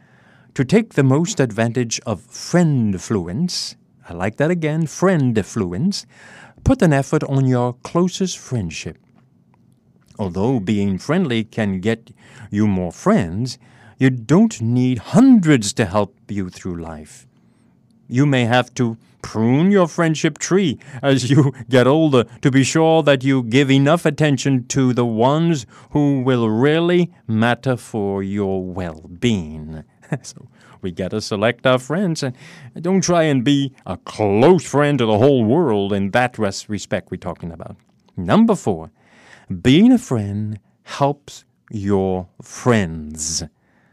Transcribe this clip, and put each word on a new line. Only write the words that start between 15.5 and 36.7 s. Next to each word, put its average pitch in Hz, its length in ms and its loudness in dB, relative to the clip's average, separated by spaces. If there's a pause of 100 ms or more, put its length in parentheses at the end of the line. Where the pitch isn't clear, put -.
to 113 120 0
help 101 280 -2 (140)
you 98 220 -6
through 87 320 -10
life. 78 440 -16 (840)
You 127 180 0
may 131 180 2
have 123 300 0
to 113 240 -2 (240)
prune 127 480 2
your 190 160 4
friendship 160 520 -2
tree 170 400 0 (240)
as 135 280 2
you 139 300 4
<laughs> 113 80 -18
get 123 180 4
older 139 380 4 (180)
to 143 80 2
be 131 140 4
sure 160 400 2
that 135 180 2
you 135 220 0
give 131 260 2
enough 139 340 4
attention 143 640 0
to 131 240 0
the 120 140 0
ones 135 580 0 (260)
who 143 320 0
will 123 280 0
really 165 640 0 (160)
matter 120 480 0
for 101 460 -4
your 98 420 -4
well-being. 82 1200 -6 (260)
<laughs> 139 120 -6
So - 260 -20 (340)
we 95 80 -8
gotta 92 300 -6
select 110 460 -2
our 127 120 2
friends 160 440 -4
and 131 120 -6 (460)
don't 180 220 0
try 170 220 2
and 135 200 0
be 139 280 0 (140)
a 92 100 -6
close 117 680 2
friend 143 340 0
to 117 80 0
the 107 120 2
whole 127 260 4
world 107 480 0
in 98 180 -2
that 120 280 0
res-, 101 300 -6
respect 101 420 -8